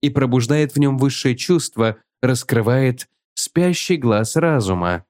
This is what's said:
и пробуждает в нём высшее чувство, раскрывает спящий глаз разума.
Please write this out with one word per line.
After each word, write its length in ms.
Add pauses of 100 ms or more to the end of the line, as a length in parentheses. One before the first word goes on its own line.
и 100
пробуждает 640
в 40
нём 200
высшее 380
чувство, 600 (240)
раскрывает 840 (260)
спящий 640
глаз 400
разума. 720